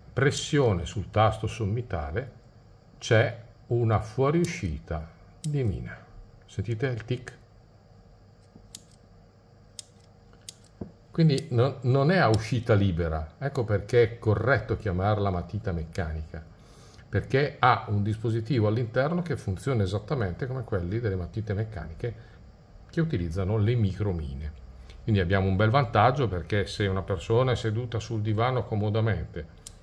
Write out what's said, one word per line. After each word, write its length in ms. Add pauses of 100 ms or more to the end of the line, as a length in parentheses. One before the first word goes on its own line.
(120)
pressione 760
sul 260
tasto 340
sommitale 840 (640)
c'è 460 (240)
una 320
fuoriuscita 1120 (260)
di 240
mina. 320 (500)
Sentite 420
il 180
tic? 320 (3750)
Quindi 380
no, 320
non 300
è 60
a 120
uscita 460
libera, 640
ecco 240
perché 400
è 160
corretto 580
chiamarla 540
matita 400
meccanica, 720 (640)
perché 480
ha 300
un 160
dispositivo 640
all'interno 560
che 120
funziona 460
esattamente 640
come 180
quelli 360
delle 160
matite 400
meccaniche 600 (760)
che 100
utilizzano 560
le 160
micromine. 920 (360)
Quindi 200
abbiamo 260
un 80
bel 140
vantaggio, 580
perché 400
se 180
una 160
persona 520
è 20
seduta 440
sul 220
divano 420
comodamente, 1000 (180)